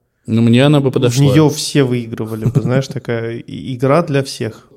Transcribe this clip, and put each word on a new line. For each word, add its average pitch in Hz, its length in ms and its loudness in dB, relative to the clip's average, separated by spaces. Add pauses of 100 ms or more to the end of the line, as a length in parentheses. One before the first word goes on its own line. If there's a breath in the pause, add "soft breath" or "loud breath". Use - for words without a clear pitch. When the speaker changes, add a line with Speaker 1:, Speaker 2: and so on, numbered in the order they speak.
(260)
Speaker 1:
Ну, 113 160 2
мне 117 240 4
она 147 140 4
бы 135 100 0
Speaker 2:
В - 20 -12
Speaker 1:
подошла. 123 320 2
Speaker 2:
неё 143 240 4
все 147 360 0
выигрывали 113 600 -6
бы, 113 160 0
знаешь, 127 280 -2
такая 117 500 -8
и-, - 380 -10
игра 139 260 2
для 139 200 -2
всех. - 540 -10